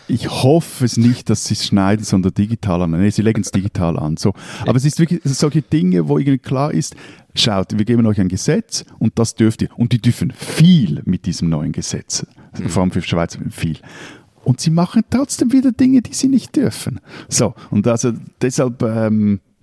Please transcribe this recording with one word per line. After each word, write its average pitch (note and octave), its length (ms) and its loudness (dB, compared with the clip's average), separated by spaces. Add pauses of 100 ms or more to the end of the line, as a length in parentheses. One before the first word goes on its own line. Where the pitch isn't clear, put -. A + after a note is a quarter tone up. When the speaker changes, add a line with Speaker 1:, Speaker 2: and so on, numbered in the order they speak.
Speaker 1:
ich - 220 -2
hoffe D3 540 0
es A#2+ 140 0
nicht, A#2 320 2
dass A2 160 0
sie - 80 -2
es - 120 -4
schneiden, G2+ 380 2
sondern F#2+ 300 0
digital G#2 480 -2
an. E2+ 100 0
Nee, F#2+ 200 2
sie A2 100 0
legen's A2 300 0
digital F#2 460 -2
an. D#2 200 -4
So. G2+ 160 0 (320)
Aber A#2 100 2
es B2+ 80 0
ist D3 160 -2
wirklich E3 240 0
solche D3 380 0
Dinge, F3 460 0
wo D3 100 2
irgendwie C#3 220 2
klar C#3 340 -4
ist, - 220 -4 (380)
schaut, G2+ 440 0
wir G#2+ 80 2
geben A#2+ 200 2
euch G#2 140 2
ein F#2 80 2
Gesetz D3 560 -2 (160)
und - 180 -2
das A#2 180 0
dürft A2+ 260 2
ihr. - 160 -2
Und A#2+ 160 0
die A#2+ 80 2
dürfen - 300 0
viel D#3 720 4
mit - 200 -2
diesem E2+ 240 -2
neuen D#2+ 220 -2
Gesetz. - 540 -6 (340)
Speaker 2:
Mhm. - 100 -4
Speaker 1:
Vor F#2+ 120 0
allem F#2 100 2
für F#2 100 -2
Schweiz E2+ 360 -2 (140)
viel. D#2+ 260 -4 (680)
Und - 160 0
sie E3 120 -2
machen F3 380 0
trotzdem B3+ 440 -2
wieder C4 180 4
Dinge, C4 300 4
die - 120 -6
sie - 140 0
nicht - 280 0
dürfen. - 440 -2 (300)
So, - 240 0 (160)
und G#2 180 2
also A#2 240 2 (300)
deshalb, B2+ 400 -2
ähm, G#2+ 580 0 (240)